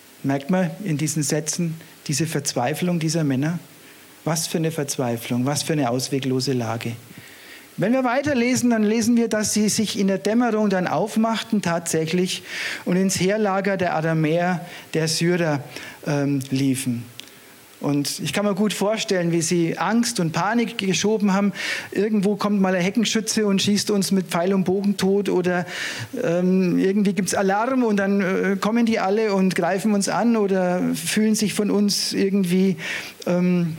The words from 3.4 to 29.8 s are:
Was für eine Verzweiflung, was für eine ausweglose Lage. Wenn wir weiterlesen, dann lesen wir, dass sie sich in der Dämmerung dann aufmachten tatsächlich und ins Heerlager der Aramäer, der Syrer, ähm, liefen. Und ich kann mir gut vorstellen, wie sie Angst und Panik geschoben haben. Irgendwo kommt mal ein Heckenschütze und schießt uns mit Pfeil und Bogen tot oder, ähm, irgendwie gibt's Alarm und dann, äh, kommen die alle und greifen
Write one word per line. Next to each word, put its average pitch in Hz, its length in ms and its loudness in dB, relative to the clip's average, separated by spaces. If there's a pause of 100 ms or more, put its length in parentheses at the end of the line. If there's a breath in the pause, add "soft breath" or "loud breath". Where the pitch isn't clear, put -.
Was 160 200 -2
für - 100 -4
eine 160 140 0
Verzweiflung, 123 720 -2
was 143 180 -2
für 165 120 -2
eine 135 160 0
ausweglose 131 640 -2
Lage. 117 380 -4 (840 loud breath)
Wenn 202 160 2
wir 262 120 2
weiterlesen, 247 680 2
dann 220 120 2
lesen 226 360 2
wir, 233 100 2
dass 214 240 0
sie 214 160 2
sich 202 300 0
in 196 80 2
der 190 100 2
Dämmerung 214 540 2
dann 185 160 0
aufmachten 214 720 0
tatsächlich 170 840 0 (440 loud breath)
und 180 100 2
ins 190 240 2
Heerlager 196 560 2
der 175 180 0
Aramäer, 165 680 2 (300 loud breath)
der 160 140 0
Syrer, 165 540 0 (440 loud breath)
ähm, 143 340 0 (100)
liefen. 131 540 0 (760 loud breath)
Und 143 400 -2
ich 160 120 -4
kann 202 140 0
mir 202 80 0
gut 208 180 0
vorstellen, 190 580 0
wie 165 120 2
sie 165 340 0
Angst 226 420 0
und 160 140 0
Panik 202 460 0
geschoben 196 560 2
haben. 202 180 2 (380 loud breath)
Irgendwo 208 440 2
kommt 208 240 0
mal 190 160 2
ein 180 60 2
Heckenschütze 214 640 0
und 196 160 2
schießt 202 300 0
uns 196 200 0
mit 190 180 2
Pfeil 180 260 0
und 190 100 2
Bogen 202 320 0
tot 196 320 2
oder, 180 380 0 (560 loud breath)
ähm, 180 560 2
irgendwie 196 340 2
gibt's 180 220 -2
Alarm 214 500 0
und 208 140 2
dann, 202 240 2
äh, 185 360 0
kommen 226 280 2
die 220 140 2
alle 202 340 2
und 190 200 2
greifen 190 380 0